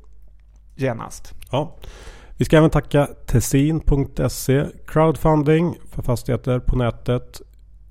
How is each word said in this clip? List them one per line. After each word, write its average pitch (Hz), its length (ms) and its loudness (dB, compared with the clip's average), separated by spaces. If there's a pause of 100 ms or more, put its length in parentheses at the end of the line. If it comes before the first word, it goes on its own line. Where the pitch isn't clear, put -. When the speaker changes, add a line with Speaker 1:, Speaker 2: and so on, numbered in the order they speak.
(760)
Speaker 1:
genast. - 580 -6 (180)
Speaker 2:
Ja. 151 240 -4 (600)
Vi - 80 0
ska 160 120 6
även 156 120 8
tacka 143 380 2 (180)
Tessin 139 540 2
punkt 139 400 -2 (120)
se, 135 340 0 (220)
crowdfunding 156 920 2 (120)
för - 120 -10
fastigheter 123 580 -2
på - 160 0
nätet. 123 680 -2 (500)